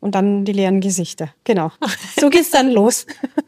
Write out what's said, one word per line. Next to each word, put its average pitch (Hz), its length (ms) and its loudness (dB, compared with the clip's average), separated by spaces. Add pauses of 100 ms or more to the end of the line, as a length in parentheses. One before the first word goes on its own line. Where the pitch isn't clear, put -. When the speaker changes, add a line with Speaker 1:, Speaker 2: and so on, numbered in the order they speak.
Speaker 1:
und 202 140 -4
dann 202 300 0
die 208 80 -4
leeren 196 300 0
Gesichter. 180 500 -6 (120)
Genau. 170 360 0
Speaker 2:
<laughs> - 400 -6
Speaker 1:
So 294 80 6
geht's 330 220 4
dann 269 200 2
los 226 360 2 (420)